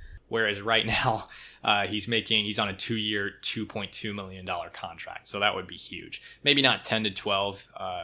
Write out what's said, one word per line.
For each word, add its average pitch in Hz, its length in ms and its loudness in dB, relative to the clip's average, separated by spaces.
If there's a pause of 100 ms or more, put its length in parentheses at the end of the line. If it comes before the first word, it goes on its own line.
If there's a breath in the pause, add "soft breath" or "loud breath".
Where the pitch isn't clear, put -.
(280 loud breath)
Whereas 107 320 2
right 110 260 4
<laughs> 113 180 0
now, 113 240 2 (360 loud breath)
uh, 104 220 4
he's 101 200 -2
making, 110 380 2
he's 104 140 -2
on 107 100 2
a 95 80 -4
two-year, 107 540 -2 (100)
two - 240 -4
point 101 280 -6
two 107 200 -6
million 95 320 -10
dollar 87 240 -4
contract. 85 600 -12
So 101 120 -4
that 101 140 4
would 92 120 -4
be 87 100 -14
huge. - 440 -12 (220 loud breath)
Maybe 143 180 6
not 123 240 4
ten 110 200 2
to 104 60 2
twelve. 98 640 -2
Uh, 90 300 -6